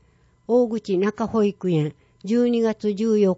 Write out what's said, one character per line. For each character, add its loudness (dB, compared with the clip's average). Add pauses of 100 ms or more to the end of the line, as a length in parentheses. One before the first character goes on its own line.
(460)
大 2
口 -4
中 -2
保 -2
育 -2
園、 0 (280)
十 0
二 0
月 -2
十 0
四 4